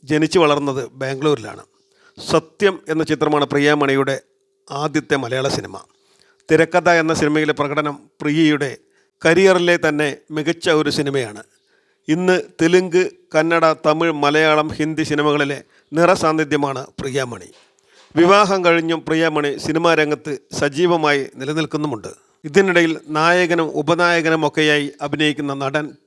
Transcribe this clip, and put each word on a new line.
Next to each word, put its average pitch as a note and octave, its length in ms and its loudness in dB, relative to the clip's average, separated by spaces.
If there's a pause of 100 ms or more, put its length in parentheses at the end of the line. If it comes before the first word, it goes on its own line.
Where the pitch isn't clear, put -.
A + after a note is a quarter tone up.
ജനിച്ചു D3+ 360 0
വളർന്നത് C#3+ 440 0 (180)
ബാംഗ്ലൂരിലാണ്. C3+ 640 -4 (540)
സത്യം - 580 -2 (160)
എന്ന D#3+ 180 -2
ചിത്രമാണ് D3+ 440 0
പ്രിയാമണിയുടെ C#3 640 0 (680)
ആദ്യത്തെ D3 420 -2
മലയാള C3 240 -4 (100)
സിനിമ. F#2+ 180 -12 (760)
തിരക്കഥ D#3+ 400 2 (120)
എന്ന D#3+ 200 0
സിനിമയിലെ D3+ 380 0
പ്രകടനം C#3+ 380 -4 (240)
പ്രിയയുടെ D3+ 500 0 (540)
കരിയറിലെ F#3 500 4 (120)
തന്നെ D3 220 0 (280)
മികച്ച E3 320 -4 (120)
ഒരു D3 180 -2
സിനിമയാണ്. C3 440 -6 (640)
ഇന്ന് F3+ 300 2 (240)
തെലുങ്ക്, F3+ 420 2 (320)
കന്നഡ, E3 300 2 (220)
തമിഴ്, D#3+ 360 0
മലയാളം, D3+ 460 2 (100)
ഹിന്ദി D#3 320 -4
സിനിമകളിലെ D3 480 -2 (320)
നിറസാന്നിധ്യമാണ് D#3 920 0 (180)
പ്രിയാമണി. B2+ 500 -8 (640)
വിവാഹം F#3+ 500 4
കഴിഞ്ഞും E3 420 2
പ്രിയാമണി D#3 420 0 (160)
സിനിമാ E3 340 0
രംഗത്ത് D3+ 340 -2 (260)
സജീവമായി D3 600 0 (180)
നിലനിൽക്കുന്നുമുണ്ട്. D3 720 -6 (340)
ഇതിനിടയിൽ E3+ 500 2 (160)
നായകനും E3+ 580 2 (140)
ഉപനായകനും E3 680 0
ഒക്കെയായി D3 400 0 (140)
അഭിനയിക്കുന്ന D3 520 -4
നടൻ C#3 320 -4 (220)